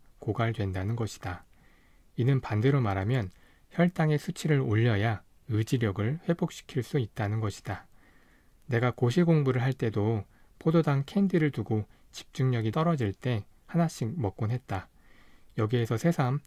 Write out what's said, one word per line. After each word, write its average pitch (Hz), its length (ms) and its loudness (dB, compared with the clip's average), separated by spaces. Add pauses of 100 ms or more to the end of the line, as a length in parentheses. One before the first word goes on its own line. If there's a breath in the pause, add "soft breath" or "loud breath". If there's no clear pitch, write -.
(180)
고갈된다는 107 800 -2
것이다. 98 480 -6 (720 soft breath)
이는 131 240 2
반대로 131 400 2
말하면 101 500 0 (400 soft breath)
혈당의 160 480 2
수치를 156 420 -2
올려야 113 640 2 (260)
의지력을 113 800 0
회복시킬 - 540 -4
수 - 160 -4
있다는 110 420 -4
것이다. 101 460 -6 (800 soft breath)
내가 120 240 2
고시 123 320 2
공부를 143 400 4
할 131 100 2
때도 110 520 0 (340 soft breath)
포도당 156 480 2
캔디를 185 440 2
두고 107 360 -2 (260 soft breath)
집중력이 120 580 -2
떨어질 151 420 0
때 117 320 -4 (220)
하나씩 165 540 -2
먹곤 110 300 -2
했다. 107 380 -6 (720 soft breath)
여기에서 117 380 0
새삼 143 500 0